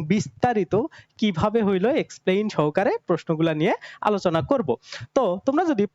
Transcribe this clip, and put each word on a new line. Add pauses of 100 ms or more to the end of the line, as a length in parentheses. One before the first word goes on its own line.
(120)
বিস্তারিত (460)
কিভাবে
হইল (180)
এক্সপ্লেইন (120)
সহকারে (160)
প্রশ্নগুলা
নিয়ে (340)
আলোচনা (100)
করব। (480)
তো (220)
তোমরা
যদি (100)